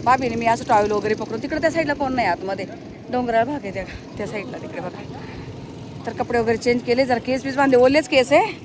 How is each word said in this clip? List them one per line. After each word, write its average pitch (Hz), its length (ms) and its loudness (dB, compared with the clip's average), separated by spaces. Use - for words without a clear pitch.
बाबीने 254 300 4
मी 233 120 -2
असं 233 220 2
टॉवेल 208 220 4
वगैरे 208 240 0
पकडून 220 280 -6
तिकडे 294 180 -4
त्या 320 100 4
साईडला 302 240 0
कोण 277 180 -2
नाही 233 160 0
आतमध्ये. 185 380 -2
डोंगराळ 233 320 2
भाग 294 100 -2
आहे 202 200 -6
त्या, 190 100 -6
त्या 208 80 -4
साईडला 202 320 -8
तिकडे 170 220 -10
बघा. 175 220 -10
तर 226 60 -4
कपडे 233 260 -2
वगैरे 226 180 2
चेंज 240 260 0
केले, 247 240 2
जरा 240 120 2
केस 254 260 -2
बीस 269 120 -4
बांधले, 269 200 6
ओलेच 277 320 6
केस 262 240 4
आहे 339 100 8